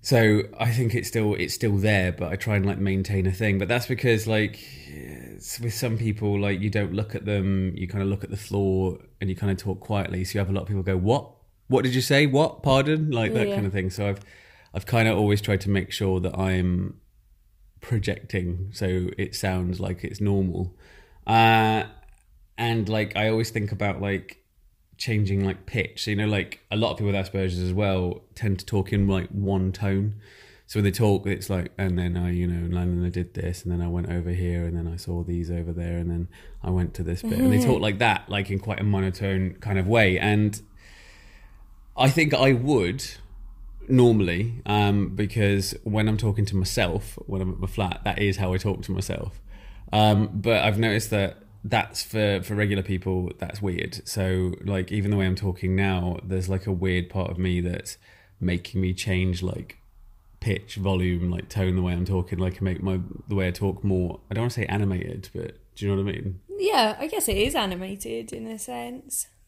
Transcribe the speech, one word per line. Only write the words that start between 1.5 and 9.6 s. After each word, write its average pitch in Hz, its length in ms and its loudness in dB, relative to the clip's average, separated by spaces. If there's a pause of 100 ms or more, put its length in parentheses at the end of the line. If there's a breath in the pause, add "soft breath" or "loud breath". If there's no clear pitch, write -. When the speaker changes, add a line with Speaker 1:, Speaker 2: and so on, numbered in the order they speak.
Speaker 1:
still 101 240 0
there, 95 360 4
but 85 200 -4
I 98 40 -4
try 104 200 0
and, 98 80 2
like, 101 140 0
maintain 95 480 0
a 95 60 2
thing. 98 260 2
But 95 100 -2
that's 120 180 0
because, 113 400 2
like, 107 320 0 (300)
it's, 67 720 -14
with 117 140 -4
some 113 240 -2
people, 104 420 0
like, 101 200 -2
you 104 100 0
don't 101 240 0
look 104 200 -4
at 120 120 -8
them, 98 500 0
you 92 100 -4
kinda 98 200 -2
look 98 180 -2
at - 60 -12
the 98 60 -6
floor 95 640 0 (220)
and 107 80 -2
you 92 80 -2
kinda 98 180 0
talk 95 260 -6